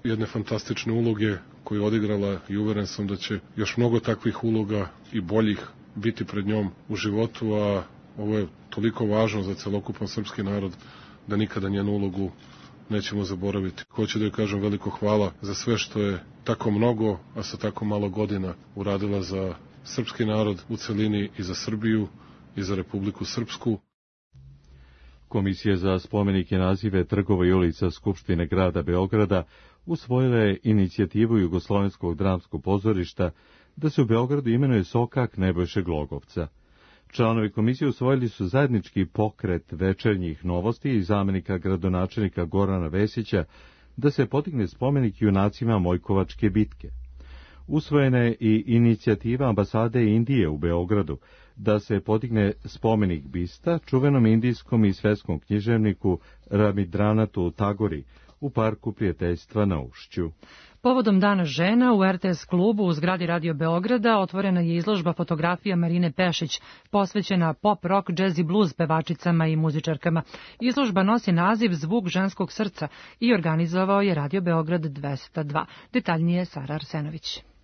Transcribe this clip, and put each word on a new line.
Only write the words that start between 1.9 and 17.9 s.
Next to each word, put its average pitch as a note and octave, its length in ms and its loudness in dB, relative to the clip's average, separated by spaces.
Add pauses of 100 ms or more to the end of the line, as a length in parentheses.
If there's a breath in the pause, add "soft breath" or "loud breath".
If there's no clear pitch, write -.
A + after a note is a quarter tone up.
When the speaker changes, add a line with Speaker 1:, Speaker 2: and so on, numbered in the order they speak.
Speaker 1:
i G2 80 -4
uveren G#2 300 -2
sam G#2 200 -6
da G2 80 -4
će G2 240 -6 (160)
još G#2+ 220 -4
mnogo A#2+ 220 2
takvih - 440 -4
uloga G#2+ 460 -2 (220)
i A2 100 -4
boljih G#2 460 0 (280)
biti A2 300 -4
pred G2+ 220 -6
njom G#2 240 -2 (180)
u G#2+ 60 -4
životu, G#2+ 580 -2
a G2+ 300 0 (340)
ovo G#2+ 200 -2
je G2 100 -2 (220)
toliko A2 360 -2
važno G#2+ 360 0
za F#2+ 120 -4
celokupan G2+ 540 -6
srpski G#2 360 -8
narod G2 320 -4 (520 loud breath)
da G#2 80 -4
nikada G#2 340 -2
njenu G2+ 220 -2
ulogu G2 400 -4 (580 loud breath)
nećemo G#2 340 -2
zaboraviti. F#2+ 680 -4
Hoću G#2+ 300 -2
da G#2+ 60 0
joj G2+ 60 -2
kažem G2+ 300 -2
veliko G2+ 280 -2
hvala G#2 420 0 (100)
za G2+ 120 -8
sve A2+ 240 -2
što - 240 -4
je G2 180 -2 (240)
tako B2+ 280 -2
mnogo, A2 480 0 (160)
a G#2+ 80 -8
sa - 140 -10
tako G#2+ 280 -6
malo G#2 240 -2